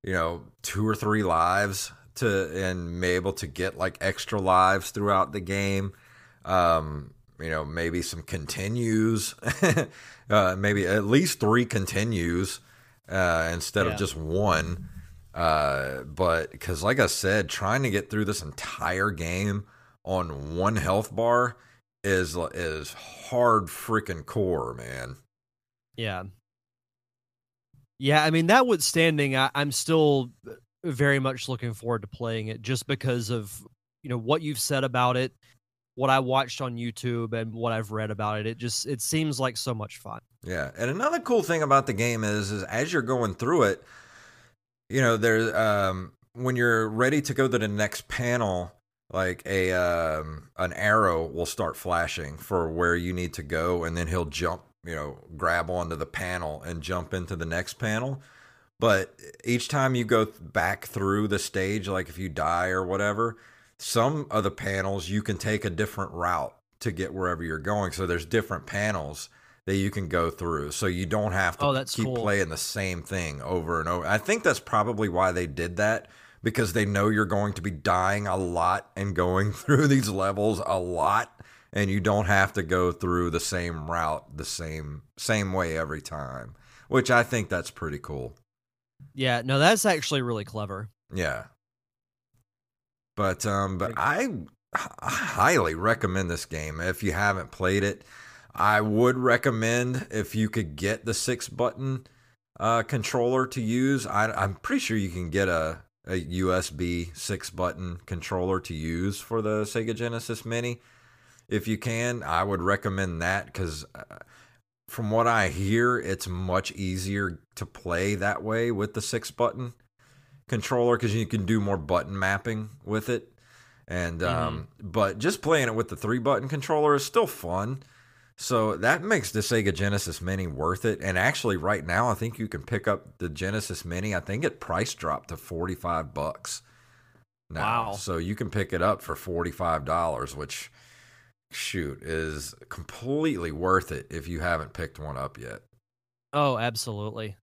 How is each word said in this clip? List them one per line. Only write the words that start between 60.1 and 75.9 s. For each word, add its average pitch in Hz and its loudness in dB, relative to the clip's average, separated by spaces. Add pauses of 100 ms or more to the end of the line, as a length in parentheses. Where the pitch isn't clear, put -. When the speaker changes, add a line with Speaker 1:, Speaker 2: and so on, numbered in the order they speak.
Speaker 1:
th-, - -16
back 87 -2
through 101 0
the 101 0
stage, 98 -2
like, 92 -2
if - -14
you 92 -6
die 85 0
or 92 0
whatever, 104 0 (420)
some 139 0
of 107 0
the 98 0
panels 98 -4
you 104 0
can 98 -4
take 107 -2
a 101 0
different 98 -4
route 87 -2 (240)
to 113 -2
get 85 -4
wherever 87 -2
you're 80 -4
going. 98 -2
So 95 -4
there's 85 -2
different 101 -2
panels 95 -4 (360)
that 98 0
you 98 2
can 95 -4
go 85 2
through, 80 -4
so - -2
you 90 0
don't 104 0
have 92 0
to 143 0
Speaker 2:
Oh, 139 4
that's 131 -4
Speaker 1:
keep 113 0
Speaker 2:
cool. 127 -2
Speaker 1:
playing 101 2
the 80 -8
same 92 -4
thing 78 -6
over 82 -2
and 78 -2
over. 87 -2
I 101 2
think 214 0
that's 156 4
probably 107 0
why 92 4
they 87 0
did 85 -4
that, 107 0 (340)